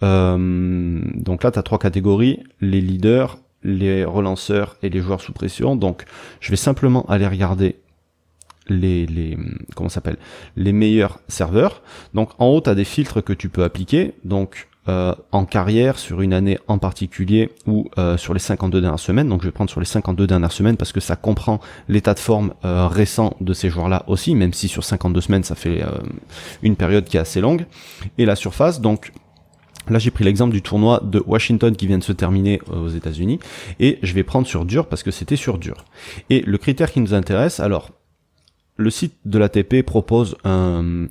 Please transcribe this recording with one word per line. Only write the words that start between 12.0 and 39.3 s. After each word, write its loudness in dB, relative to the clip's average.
Donc 0
en 4
haut, 6
t'as 2
des 2
filtres -2
que -2
tu -8
peux 0
appliquer. 0
Donc, -4
euh, 0
en 2
carrière, 2
sur -6
une 2
année 2
en 0
particulier, 0
ou, 0
euh, 2
sur -4
les 0
cinquante-deux -2
dernières 0
semaines. 0
Donc 0
je -2
vais -6
prendre -4
sur -6
les -4
cinquante-deux 0
dernières 2
semaines 2
parce -4
que -2
ça -4
comprend -2
l'état 2
de -12
forme, 0
euh, 2
récent 2
de -2
ces -2
joueurs-là 0
aussi, 0
même 2
si -4
sur -6
cinquante-deux -2
semaines, 0
ça -8
fait, -4
euh, -4
une 4
période 2
qui 0
est 2
assez -2
longue. 2
Et 4
la 4
surface, 0
donc -2
là 4
j'ai 2
pris 0
l'exemple 4
du -2
tournoi 2
de 0
Washington 2
qui -4
vient 2
de -2
se -2
terminer, 0
euh, -4
aux -4
États-Unis, -4
et 4
je -2
vais 2
prendre 0
sur -4
dur -2
parce -8
que -6
c'était -4
sur -4
dur. -12
Et 4
le 0
critère 0
qui 0
nous 0
intéresse, 0
alors -2
le 0
site -4
de 0